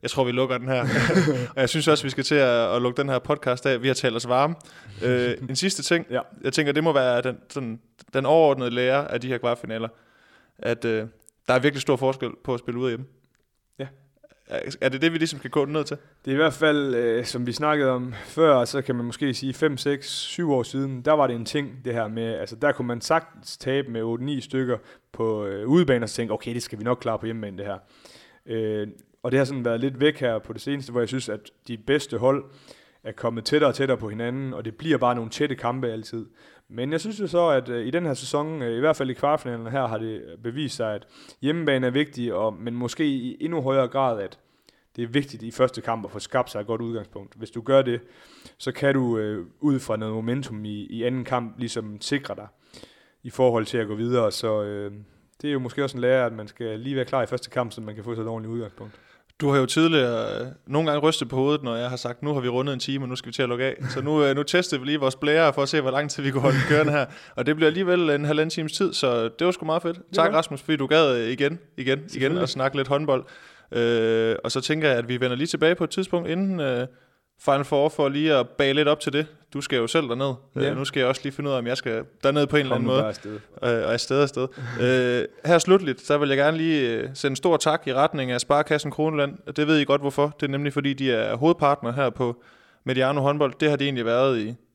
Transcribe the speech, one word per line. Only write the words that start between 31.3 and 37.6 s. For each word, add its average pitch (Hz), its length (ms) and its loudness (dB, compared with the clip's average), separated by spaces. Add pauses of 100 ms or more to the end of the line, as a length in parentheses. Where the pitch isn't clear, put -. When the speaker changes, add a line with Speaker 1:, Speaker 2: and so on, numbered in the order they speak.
Speaker 2:
de 120 100 -8
bedste 135 400 0
hold 135 260 2 (600)
er 113 80 -10
kommet 113 320 -4
tættere 147 260 4
og 117 40 -2
tættere 131 240 0
på 113 100 -8
hinanden, 120 460 -6
og 113 100 -10
det 110 100 -8
bliver 151 240 0
bare 123 160 4
nogle 113 160 -6
tætte 147 240 -2
kampe 127 340 -4
altid. 110 380 -8 (440)
Men 127 220 -4
jeg 160 80 0
synes 208 200 -8
jo 196 60 -4
så, 170 220 2
at, 127 200 2